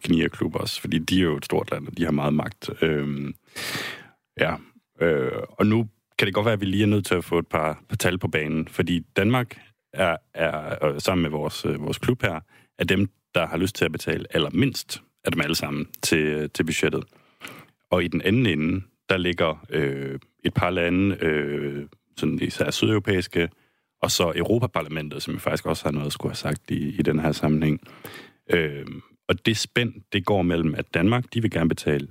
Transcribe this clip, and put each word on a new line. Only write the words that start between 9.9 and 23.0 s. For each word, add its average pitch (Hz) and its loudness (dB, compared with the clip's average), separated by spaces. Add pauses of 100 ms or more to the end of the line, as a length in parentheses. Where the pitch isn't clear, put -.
er, 87 2 (180)
er, 76 -2
øh, 73 0
sammen 90 2
med 76 0
vores, 76 -4
øh, 73 -2
vores - -4
klub - 0
her, 85 -2 (380)
er 95 -2
dem, 98 2 (240)
der 85 2
har 80 -4
lyst 92 0
til - 0
at 80 2
betale - -4
allermindst - 0 (220)
af 85 0
dem 82 -2
alle 76 -2
sammen 73 -4 (160)
til, - 2
øh, 76 0
til 82 0
budgettet. 78 0 (880)
Og 90 2
i 85 -2
den 82 -2
anden 120 4
ende, 85 0 (260)
der 95 2
ligger, 87 0
øh, 69 -4 (260)
et - -2
par 90 2
lande, 90 2
øh, 73 -2 (300)
sådan 78 0
især - -2
sydeuropæiske, 98 0 (540)